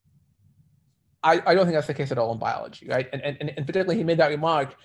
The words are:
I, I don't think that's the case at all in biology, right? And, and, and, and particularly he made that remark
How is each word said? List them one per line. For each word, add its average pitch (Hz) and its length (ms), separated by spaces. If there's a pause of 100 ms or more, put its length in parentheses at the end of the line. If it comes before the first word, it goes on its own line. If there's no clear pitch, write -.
(1200)
I, 170 200
I 175 100
don't 190 100
think 170 100
that's 147 140
the 147 60
case 139 180
at 123 60
all 117 140
in 113 60
biology, 113 500
right? 127 240
And, 135 100
and, 139 180
and, 147 160
and 135 100
particularly 185 300
he 170 80
made 165 140
that 156 100
remark 151 560